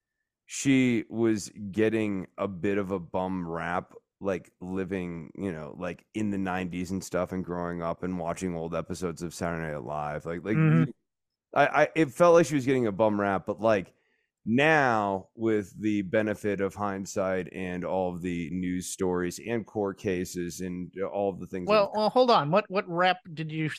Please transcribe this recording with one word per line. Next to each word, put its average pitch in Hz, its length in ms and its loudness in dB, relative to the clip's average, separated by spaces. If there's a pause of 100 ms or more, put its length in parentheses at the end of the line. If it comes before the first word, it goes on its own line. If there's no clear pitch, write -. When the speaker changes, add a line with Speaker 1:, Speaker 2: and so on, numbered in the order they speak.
(460)
Speaker 1:
she 127 640 2
was 110 440 0 (180)
getting 107 560 2 (100)
a 98 120 -2
bit 98 300 -2
of 95 120 -2
a 98 80 -2
bum 92 480 -4
rap, 82 460 -4 (280)
like, 95 300 -4 (100)
living, 90 760 -6
you 95 160 -4
know, 78 260 -10
like, 90 340 -10
in 107 180 -2
the 98 80 -2
nineties 90 520 -4
and 95 140 -4
stuff 90 260 -2
and 92 140 -4
growing 87 400 -6
up 85 180 -4
and 92 160 -4
watching 85 340 -4
old 82 220 -6
episodes 85 480 -6
of 82 100 -6
Saturday 85 400 -4
Night 71 120 -8
Live. 76 420 -6
Like, 85 180 -6
like, 101 120 0
Speaker 2:
Mm-hmm. 156 340 4 (640)
Speaker 1:
I, 139 280 6
I, 147 120 4
it 160 160 4
felt 175 240 8
like 170 120 8
she 147 100 0
was 123 100 -2
getting 127 220 4
a 101 40 0
bum 104 280 4
rap, 98 260 0
but, 101 140 -4
like, 104 340 2 (500)
now, 117 920 4
with 110 440 0
the 104 220 0
benefit 104 580 0
of 95 140 -2
hindsight 95 800 -2
and 90 320 -6
all 90 280 -2
of 87 80 -8
the 87 300 -4
news 90 380 -4
stories 90 500 -2
and 104 260 -4
court 98 360 -4
cases 90 640 -4
and 90 380 -8
all 98 300 -2
of 90 80 -6
the 90 80 -12
things 90 220 -6
that 208 40 4
Speaker 2:
Well, 202 220 4
well, 214 160 0
hold 247 220 4
on. 151 180 4
What, 208 180 4
what 190 200 -4
rap 180 300 2 (140)
did 156 200 -8
you 156 260 -2